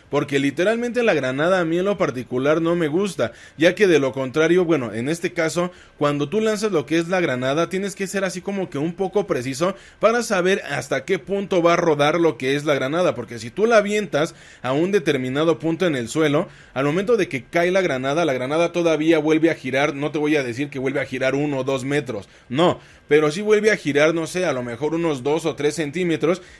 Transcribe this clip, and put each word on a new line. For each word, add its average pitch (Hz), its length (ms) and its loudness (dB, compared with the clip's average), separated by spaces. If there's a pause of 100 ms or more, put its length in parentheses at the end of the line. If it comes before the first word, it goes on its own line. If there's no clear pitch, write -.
(100)
Porque 139 300 0
literalmente 226 640 0
la 202 100 4
granada 147 460 0
a 175 40 0
mí 165 140 -2
en 185 60 -2
lo 202 120 0
particular 139 640 0
no 165 140 0
me 170 140 0
gusta, 156 420 -2 (260)
ya 160 200 4
que 208 100 4
de 160 140 6
lo 135 100 0
contrario, 151 540 2
bueno, 139 280 0
en 117 160 -4
este 165 240 -4
caso, 170 380 -2 (260)
cuando 143 320 0
tú 202 120 -2
lanzas 214 320 0
lo 147 140 0
que 160 120 0
es 170 80 0
la 185 140 -2
granada, 143 480 0
tienes 190 260 -6
que 196 140 -6
ser 196 160 -4
así 180 160 -6
como 196 280 -6
que 160 100 -8
un 165 160 -2
poco 190 340 -2
preciso 139 480 -2 (240)
para 226 240 2
saber 190 440 0
hasta 139 360 -4
qué 185 160 -2
punto 190 420 -2
va 170 120 4
a - 20 4
rodar 156 420 2
lo 165 180 2
que 135 200 0
es 143 80 -4
la 151 100 2
granada, 139 400 0
porque 117 240 -10
si 113 120 -10
tú 202 160 0
la 233 100 4
avientas 202 580 0 (280)
a 127 100 -2
un 165 180 2
determinado 151 680 2
punto 165 260 0
en 156 80 0
el 120 140 -4
suelo, 156 400 0 (260)
al 135 100 0
momento 185 320 2
de 175 120 0
que 131 160 -6
cae 175 260 0
la 190 100 2
granada, 143 440 0
la 147 80 2
granada 151 400 -2
todavía 160 480 2
vuelve 160 300 4
a 151 40 0
girar, 139 400 0
no 143 160 -4
te 147 80 -4
voy 151 160 0
a 143 80 2
decir 127 260 -6
que 139 120 -8
vuelve 135 200 -2
a 131 60 -4
girar 131 300 -2
uno 143 220 -2
o 131 60 -4
dos 135 200 -2
metros, 127 440 -4 (200)
no, 147 320 2 (260)
pero 151 240 4
sí 165 100 -4
vuelve 214 300 4
a 208 60 4
girar, 151 380 2
no 165 120 -4
sé, 180 200 -4
a 156 60 0
lo 127 120 -4
mejor 123 300 -4
unos 160 280 -2
dos 151 240 -2
o 147 80 -2
tres 147 220 -2
centímetros, 165 680 -2 (180)